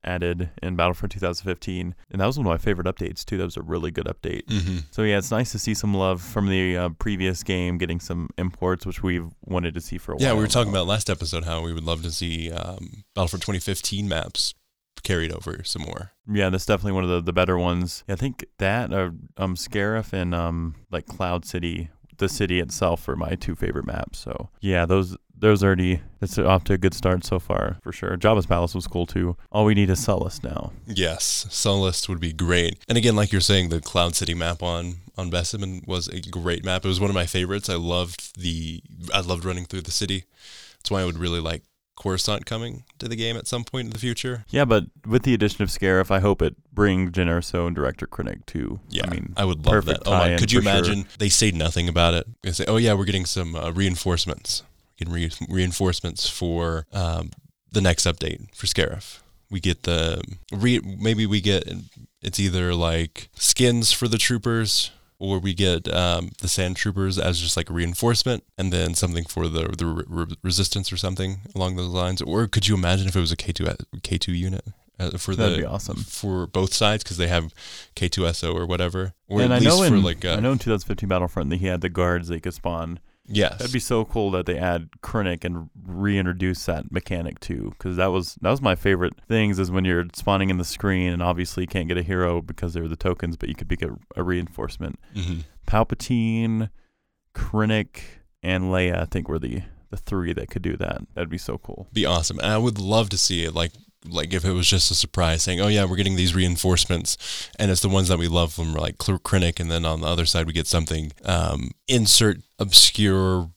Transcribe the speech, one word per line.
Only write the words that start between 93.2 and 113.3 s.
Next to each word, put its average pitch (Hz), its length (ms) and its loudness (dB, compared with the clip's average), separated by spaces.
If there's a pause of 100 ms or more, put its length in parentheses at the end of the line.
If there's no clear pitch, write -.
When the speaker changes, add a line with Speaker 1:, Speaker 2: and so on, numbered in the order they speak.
Speaker 1:
but - 100 -6
you - 80 -4
could - 140 -8
be 87 120 0
a, 78 100 -4 (260)
a 90 60 -2
reinforcement. 85 760 -4 (160)
Speaker 2:
Mm-hmm. 87 240 -4 (260)
Speaker 1:
Palpatine, 113 1040 2 (640)
Krennic, 107 680 0 (420)
and 92 220 0
Leia, 90 360 2
I 82 40 -2
think, 82 240 -4
were 80 100 -2
the, 62 220 -4 (280)
the 101 60 -10
three 90 380 -4
that - 160 -6
could - 120 -6
do 90 140 -2
that. - 260 -4 (120)
That'd 85 160 -6
be 80 80 -6
so - 200 -6
cool. - 360 -14
Speaker 2:
Be 110 120 2
awesome. 85 340 0
And 87 120 0
I 107 60 2
would 113 200 0
love 104 340 2
to 98 60 -2
see 85 280 2
it, 80 80 -4
like, 85 180 0 (340)
like, 85 280 -4
if 87 100 0
it 92 80 4
was 90 160 2
just - 240 4
a - 40 0
surprise 82 480 2
saying, 90 180 0
"Oh 104 80 2
yeah, 104 160 4
we're 90 100 0
getting 95 220 2
these 90 180 4
reinforcements, 87 1200 2
and 101 140 2
it's 90 80 4
the - 80 0
ones 95 220 4
that 90 100 4
we 85 80 0
love 85 240 2
from, 80 220 -4
like, 78 240 -2
Kr-, - 160 0
Krennic," 90 480 2
and 82 100 -2
then 85 140 0
on 80 160 0
the 78 60 -2
other 85 180 2
side 82 200 2
we 82 60 -4
get 80 160 0
something, 80 460 0 (100)
um, 73 480 0 (160)
insert 110 540 4 (180)
obscure 95 960 4